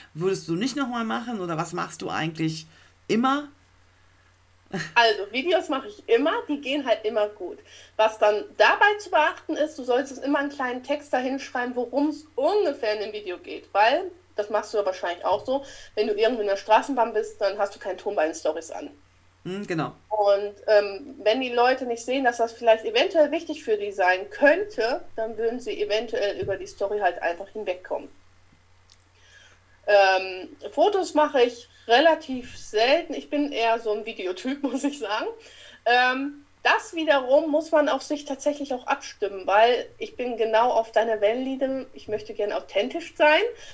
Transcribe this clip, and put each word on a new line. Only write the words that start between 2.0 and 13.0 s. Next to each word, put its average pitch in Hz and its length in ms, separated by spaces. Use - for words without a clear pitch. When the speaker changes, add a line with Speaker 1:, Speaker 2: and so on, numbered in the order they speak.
Speaker 1:
du 87 80
eigentlich 160 560
immer? 269 420
Speaker 2:
Also, 214 380
Videos 330 380
mache 254 180
ich - 220
immer, 285 240
die 294 140
gehen 269 240
halt 220 200
immer 214 240
gut. 185 300
Was 220 220
dann 208 260
dabei 415 400
zu - 100
beachten 330 480
ist, 302 220
du 254 40
solltest 247 400
immer 285 180
einen 285 100
kleinen 254 320
Text 294 280
dahin 262 300
schreiben, 247 340
worum's 269 600
ungefähr 294 600
in 214 60